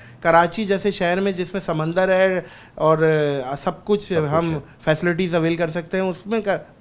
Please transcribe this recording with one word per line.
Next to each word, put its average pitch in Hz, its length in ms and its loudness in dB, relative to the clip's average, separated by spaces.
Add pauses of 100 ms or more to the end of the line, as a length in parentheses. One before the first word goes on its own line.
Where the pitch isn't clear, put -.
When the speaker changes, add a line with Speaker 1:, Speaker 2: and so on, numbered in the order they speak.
(240)
Speaker 1:
कराची 170 420 4
जैसे 196 260 -2
शहर 180 280 0
में 196 140 0
जिसमें 180 280 -8
समंदर 170 480 0
है 185 360 2 (320)
और, 160 260 4
अ, 143 520 0
सब - 280 -6
कुछ 208 260 -2
Speaker 2:
सब 165 120 0
कुछ 151 80 -2
Speaker 1:
हम 165 220 0
Speaker 2:
है। 151 80 -4
Speaker 1:
फैसिलिटीज 165 760 -2
अवेल 165 220 2
कर 165 120 -2
सकते 165 280 -6
हैं, 190 60 0
उसमें 202 380 -4
का, 196 180 -2 (220)